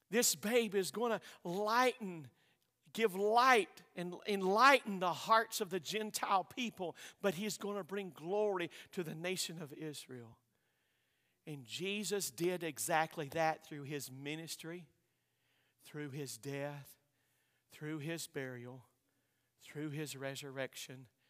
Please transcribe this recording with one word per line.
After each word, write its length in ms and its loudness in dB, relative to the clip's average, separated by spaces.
This 280 4
babe 400 2
is 160 0
gonna 280 0
lighten, 840 0
give 240 2
light 640 6
and 180 -6
enlighten 760 6
the 120 2
hearts 480 4
of 100 -2
the 100 -2
Gentile 640 0
people, 500 -6
but 140 2
he's 240 -4
gonna 240 -4
bring 320 -6
glory 560 0
to 100 -4
the 120 -6
nation 460 -4
of 120 -10
Israel. 640 -10
And 180 -10
Jesus 640 -2
did 320 0
exactly 680 0
that 360 0
through 160 -10
his 280 -8
ministry, 760 -8
through 260 -8
his 260 -8
death, 520 -8
through 260 -8
his 280 -6
burial, 580 -10
through 280 -8
his 260 -6
resurrection, 920 -8